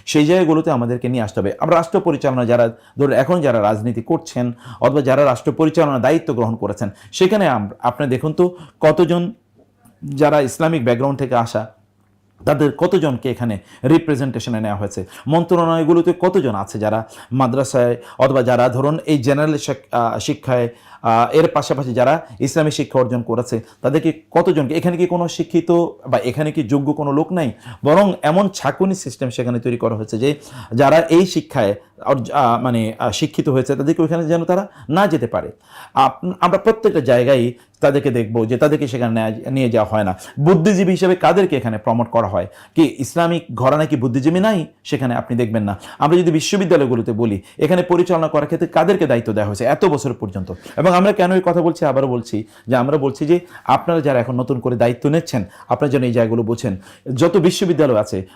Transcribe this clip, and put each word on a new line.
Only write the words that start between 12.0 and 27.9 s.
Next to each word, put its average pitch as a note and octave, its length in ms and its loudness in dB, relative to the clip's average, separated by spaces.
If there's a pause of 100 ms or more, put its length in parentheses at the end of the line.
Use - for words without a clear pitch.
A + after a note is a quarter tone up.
তাদের C#3+ 280 2
কতজনকে D#3 580 0
এখানে A2+ 280 -4 (260)
রিপ্রেজেন্টেশনে C3+ 760 0
নেওয়া G#2 160 -4
হয়েছে? G2 300 -8 (200)
মন্ত্রণালয়গুলোতে E3 960 2
কতজন F3 340 0
আছে G2 240 -8
যারা G#2+ 260 -2 (280)
মাদ্রাসায় B2+ 640 0 (220)
অথবা C3 240 2
যারা, B2 260 2
ধরুন, C3+ 380 -2
এই D3+ 120 2
জেনারেল C#3+ 380 0
শিক-, - 400 -6
আ, A2+ 240 -2
শিক্ষায়, B2 480 -2 (340)
আ, A#2 300 2
এর D#3+ 160 4
পাশাপাশি C3+ 460 -2
যারা C3 320 0 (140)
ইসলামী D3+ 300 0
শিক্ষা C#3 280 -2
অর্জন A#2+ 240 0
করেছে, A#2 380 -4 (220)
তাদেরকে D#3 300 0 (180)
কতজনকে, D#3 440 0
এখানে F3 220 -2
কি F3 100 0
কোনো F3 220 -2
শিক্ষিত E3+ 420 -2 (360)
বা B2+ 120 0
এখানে C3 340 -2
কি D#3+ 100 -2
যোগ্য C#3 300 0
কোনো C#3+ 200 -4
লোক D#3+ 200 0
নাই? D#3 200 -2 (320)
বরং F3+ 280 4 (100)